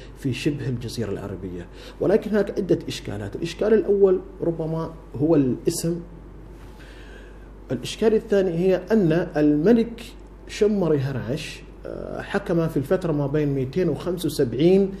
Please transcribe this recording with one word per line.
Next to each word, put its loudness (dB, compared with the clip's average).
في -2
شبه -2
الجزيرة -6
العربية، -8
ولكن 2
هناك 0
عدة 0
إشكالات. -8
الإشكال 0
الأول 4
ربما -2
هو 6
الاسم. 0
الإشكال 0
الثاني 2
هي 2
أن 4
الملك 4
شمر 2
هرعش، -6
آه، -10
حكم -2
في -2
الفترة 0
ما 0
بين 0
مئتين 0
وخمسة -2
وسبعين 4